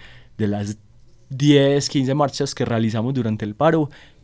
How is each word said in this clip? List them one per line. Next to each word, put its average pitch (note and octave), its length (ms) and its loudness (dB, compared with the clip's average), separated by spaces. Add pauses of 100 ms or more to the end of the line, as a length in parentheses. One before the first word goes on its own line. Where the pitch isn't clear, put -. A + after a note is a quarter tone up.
(380)
de G#2+ 100 -2
las G2+ 300 -4 (520)
diez, C#3 600 4
quince C3+ 240 0
marchas C#3+ 400 -2
que - 100 -4
realizamos A2+ 520 -2
durante A2+ 280 -4
el G#2+ 120 -8
paro, D#3 340 2 (340)